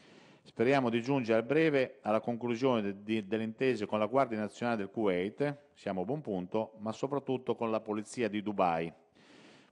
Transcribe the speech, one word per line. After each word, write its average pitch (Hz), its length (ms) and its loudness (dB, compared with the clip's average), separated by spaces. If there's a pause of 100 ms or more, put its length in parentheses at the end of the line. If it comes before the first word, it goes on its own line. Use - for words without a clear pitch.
(460)
Speriamo 127 440 2
di 117 120 2
giungere 117 380 2
a - 20 0
breve 143 600 2
alla 107 180 2
conclusione 120 640 0
de-, 101 200 -4
di, 107 240 -2
delle 110 160 -2
intese 110 440 0
con 107 120 0
la 107 80 2
Guardia 117 320 0
Nazionale 113 380 -2
del 98 140 -4
Kuwait, 107 640 0 (160)
siamo 92 300 -4
a - 20 -2
buon 139 160 -4
punto, 107 580 -4
ma 110 140 -6
soprattutto 131 640 -2
con 113 160 -2
la 110 80 0
polizia 107 480 -4
di 104 140 -2
Dubai. 87 500 2 (800)